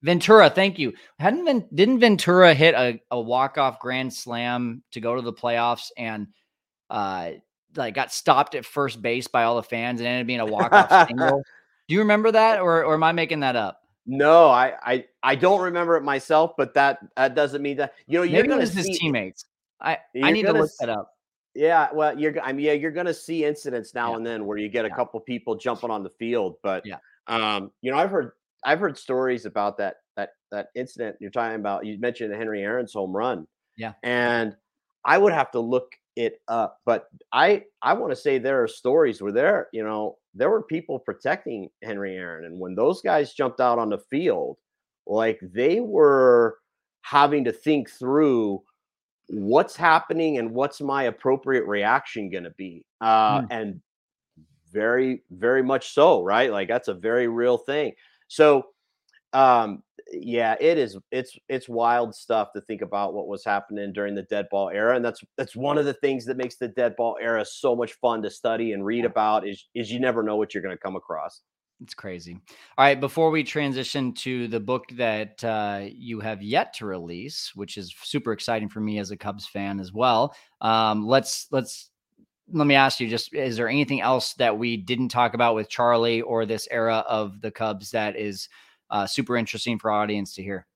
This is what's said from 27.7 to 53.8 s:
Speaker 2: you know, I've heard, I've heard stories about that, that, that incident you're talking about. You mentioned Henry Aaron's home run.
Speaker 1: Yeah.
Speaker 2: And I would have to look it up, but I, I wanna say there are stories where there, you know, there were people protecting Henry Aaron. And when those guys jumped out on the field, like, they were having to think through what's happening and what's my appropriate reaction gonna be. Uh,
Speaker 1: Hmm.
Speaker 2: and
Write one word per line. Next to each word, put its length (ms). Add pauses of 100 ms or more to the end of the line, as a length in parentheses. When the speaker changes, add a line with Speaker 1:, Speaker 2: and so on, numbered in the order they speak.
Speaker 2:
you 120
know, 40
I've 140
heard, 220 (320)
I've 160
heard 180
stories 480
about 320
that, 200 (180)
that, 140 (200)
that 240
incident 460
you're 100
talking 300
about. 260
You 140
mentioned 340
Henry 280
Aaron's 300
home 240
run. 300 (300)
Speaker 1:
Yeah. 160 (100)
Speaker 2:
And 540 (480)
I 120
would 160
have 200
to 80
look 320 (240)
it 320
up, 360
but 240 (240)
I, 320 (160)
I 120
wanna 240
say 220
there 260
are 40
stories 540
where 100
there, 400
you 120
know, 340 (160)
there 140
were 140
people 360
protecting 680 (140)
Henry 340
Aaron. 300
And 120
when 160
those 280
guys 320
jumped 260
out 180
on 120
the 80
field, 580 (500)
like, 360
they 380
were 760 (460)
having 420
to 80
think 380
through 720 (640)
what's 500
happening 600
and 140
what's 280
my 240
appropriate 640
reaction 640
gonna 200
be. 360 (160)
Uh, 400
Speaker 1:
Hmm. 80
Speaker 2:
and 320 (880)